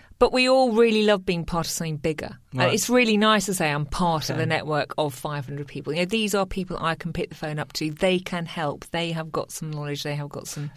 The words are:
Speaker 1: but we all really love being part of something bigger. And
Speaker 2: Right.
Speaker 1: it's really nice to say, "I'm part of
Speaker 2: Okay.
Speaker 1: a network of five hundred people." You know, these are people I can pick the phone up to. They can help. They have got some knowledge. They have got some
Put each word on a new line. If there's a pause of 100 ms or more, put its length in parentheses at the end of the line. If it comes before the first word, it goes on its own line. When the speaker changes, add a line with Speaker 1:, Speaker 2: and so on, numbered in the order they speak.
(200)
Speaker 1:
but
we
all
really
love
being
part
of
something
bigger. (140)
And
Speaker 2:
Right.
Speaker 1:
it's
really
nice
to
say,
"I'm
part
of
Speaker 2:
Okay.
Speaker 1:
a
network
of
five
hundred
people."
You
know,
these
are
people
I
can
pick
the
phone
up
to.
They
can
help.
They
have
got
some
knowledge.
They
have
got
some